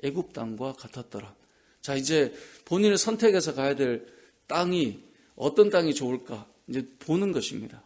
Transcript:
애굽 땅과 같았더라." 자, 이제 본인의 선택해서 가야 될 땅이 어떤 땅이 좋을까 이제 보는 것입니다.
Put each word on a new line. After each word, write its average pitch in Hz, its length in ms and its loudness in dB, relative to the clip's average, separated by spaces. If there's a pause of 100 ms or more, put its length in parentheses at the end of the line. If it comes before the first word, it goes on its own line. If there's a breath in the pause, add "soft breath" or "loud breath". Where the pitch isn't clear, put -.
애굽 143 300 -6
땅과 120 420 -8
같았더라." 104 640 -16 (460 soft breath)
자, 139 140 -4
이제 139 380 2 (300 loud breath)
본인의 202 340 4
선택해서 208 560 2
가야 135 220 0
될 123 320 -2 (400 loud breath)
땅이 170 520 0 (360 soft breath)
어떤 202 340 4
땅이 170 240 2
좋을까 123 540 -6 (220)
이제 131 180 -4 (120)
보는 185 340 0
것입니다. 110 520 -8